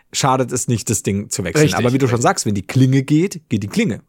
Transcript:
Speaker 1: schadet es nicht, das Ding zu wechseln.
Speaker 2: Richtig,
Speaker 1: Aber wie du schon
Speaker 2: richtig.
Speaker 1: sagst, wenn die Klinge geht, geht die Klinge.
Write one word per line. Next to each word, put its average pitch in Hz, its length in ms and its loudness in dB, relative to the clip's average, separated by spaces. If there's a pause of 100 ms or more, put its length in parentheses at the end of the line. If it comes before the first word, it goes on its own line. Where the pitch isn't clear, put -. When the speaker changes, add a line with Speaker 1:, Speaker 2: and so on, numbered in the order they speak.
(120)
Speaker 1:
schadet 131 400 0
es 127 160 -4
nicht, 117 220 -2
das 113 140 -2
Ding 101 260 -4
zu 101 140 -6
wechseln. 151 200 0
Speaker 2:
Richtig, 95 140 0
Speaker 1:
Aber 120 140 2
wie 135 60 2
du 135 80 2
schon 117 100 0
Speaker 2:
richtig. 117 60 -2
Speaker 1:
sagst, 180 240 0
wenn 104 80 0
die 95 120 -4
Klinge 131 360 4
geht, 156 460 -2
geht 107 140 -2
die 101 60 -6
Klinge. 156 400 -2